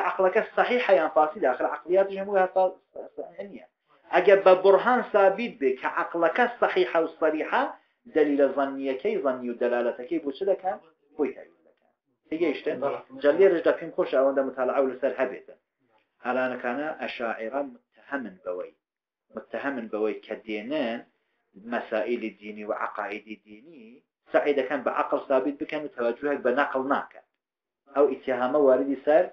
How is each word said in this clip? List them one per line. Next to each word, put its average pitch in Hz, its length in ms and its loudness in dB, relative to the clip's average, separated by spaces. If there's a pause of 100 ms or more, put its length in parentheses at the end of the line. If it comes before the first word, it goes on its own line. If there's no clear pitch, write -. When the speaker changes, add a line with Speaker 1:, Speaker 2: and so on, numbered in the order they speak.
Speaker 1:
عەقڵەکە 190 340 2 (140)
سەحیحە - 440 2
یان - 160 0
فاسیدە. 151 340 2
ئاخر 127 260 -2
عەقلیاتیش 190 460 0
هەمووی 196 220 0
هەر 180 120 0
فا-، 185 200 2 (540)
عەقلیە. 180 360 -16 (480)
ئەگەر 190 320 6
بە 185 80 10 (100)
بورهان 196 380 6 (100)
سابیت 196 500 2
بێ 131 80 2 (100)
کە 151 100 -4 (100)
عەقڵەکە 170 460 2 (140)
سەحیحە 180 440 2
و 151 60 -2 (100)
سەریحە، 156 440 0 (520)
دەلیلە 143 400 4
ظەنیەکەی، 135 680 -4
ظەنی 123 280 -2
و 117 100 -10
دەلالەتەکەی 120 640 -2
بۆ 143 140 -4
چ - 20 -20 (120)
دەکەن؟ 185 260 -4 (380)
بۆی 143 200 -2
تەویل - 320 -20
دەکەن. - 240 -20 (380)
تێگەیشتن؟ 151 540 -4
Speaker 2:
بەڵێ. 127 160 -4 (220)
Speaker 1:
جا 143 160 6
لێرەشدا 180 400 6
پێم 165 180 -10
خۆشە 165 240 -2
ئەوەندە 135 280 2
متالعە 127 340 -2
و 131 100 2
لەسەر 127 280 -2
هەبێتن. 98 400 -6 (640)
هەلانەکانە 127 640 -4 (140)
ئەشاعیرە 113 600 -6 (120)
متهەمن - 720 -12
بەوەی، 90 300 -8 (640)
متهەمن 117 560 -8
بەوەی 107 340 -4
کە 107 100 -10 (100)
دێنن 117 540 -6 (720)
مەسائیلی 110 680 -4
دینی 104 300 -14
و - 20 -6 (120)
عەقایدی 104 520 -10 (100)
دینی 113 420 -20 (440)
سعی - 280 2
دەکەن 135 260 -4
بە - 140 0
عەقڵ 147 280 -2
سابیت 139 340 0
بکەن 151 220 -6
و 143 120 -12
تەوەجوهێک 123 500 -2
بە 120 140 4
نەقڵ 135 240 -2 (100)
ناکەن. - 320 -6 (720)
ئەو 143 160 6
ئیتیهامە 127 540 -2
واردی 135 400 4
سەر 160 280 4